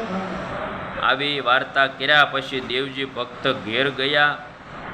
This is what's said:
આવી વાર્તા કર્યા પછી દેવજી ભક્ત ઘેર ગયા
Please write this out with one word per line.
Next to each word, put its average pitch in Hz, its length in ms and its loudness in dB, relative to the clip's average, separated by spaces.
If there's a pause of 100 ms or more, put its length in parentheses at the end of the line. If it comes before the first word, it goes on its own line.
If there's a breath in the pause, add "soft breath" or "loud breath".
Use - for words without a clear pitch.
(1000)
આવી 139 380 0
વાર્તા 135 480 4
કર્યા 139 380 4
પછી 135 340 -2
દેવજી 131 460 -2
ભક્ત 123 420 -6
ઘેર 120 420 0
ગયા 143 480 2 (560)